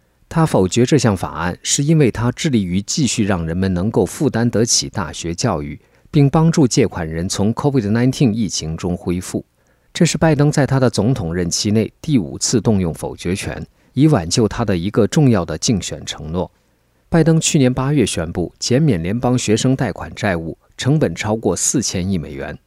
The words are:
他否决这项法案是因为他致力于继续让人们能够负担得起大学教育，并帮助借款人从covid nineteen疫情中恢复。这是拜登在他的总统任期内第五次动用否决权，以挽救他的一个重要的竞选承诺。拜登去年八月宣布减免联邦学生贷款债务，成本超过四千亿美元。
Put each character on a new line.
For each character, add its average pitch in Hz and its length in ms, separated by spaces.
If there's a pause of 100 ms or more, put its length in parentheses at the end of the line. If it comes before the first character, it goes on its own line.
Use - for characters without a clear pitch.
(280)
他 165 160
否 98 240
决 117 160
这 143 140
项 110 180
法 73 220
案 87 240
是 - 200
因 156 160
为 123 120
他 120 220
致 - 180
力 110 140
于 90 180
继 - 240
续 110 180
让 90 220
人 82 100
们 95 160
能 90 180
够 101 160
负 135 220
担 117 200
得 110 160
起 - 240
大 80 240
学 85 220
教 87 260
育， 73 200 (300)
并 143 200
帮 165 220
助 151 140
借 117 200
款 87 200
人 82 220
从 104 260
covid 135 360
nineteen 123 420
疫 107 160
情 80 280
中 87 200
恢 90 240
复。 - 240 (480)
这 170 140
是 - 100
拜 160 180
登 143 160
在 143 160
他 131 140
的 127 80
总 110 240
统 87 220
任 87 160
期 - 200
内 107 300
第 143 180
五 71 200
次 - 220
动 101 200
用 80 140
否 - 220
决 90 200
权， - 280 (280)
以 147 160
挽 98 200
救 107 200
他 - 160
的 104 120
一 87 140
个 104 160
重 143 240
要 92 140
的 80 140
竞 104 240
选 71 240
承 78 260
诺。 87 180 (580)
拜 165 140
登 160 180
去 - 180
年 127 140
八 131 200
月 131 140
宣 85 260
布 87 260
减 120 220
免 123 220
联 98 160
邦 123 200
学 107 180
生 131 200
贷 110 160
款 - 220
债 95 220
务， 80 200 (200)
成 147 220
本 90 160
超 104 220
过 95 180
四 - 280
千 92 280
亿 95 60
美 76 160
元。 131 340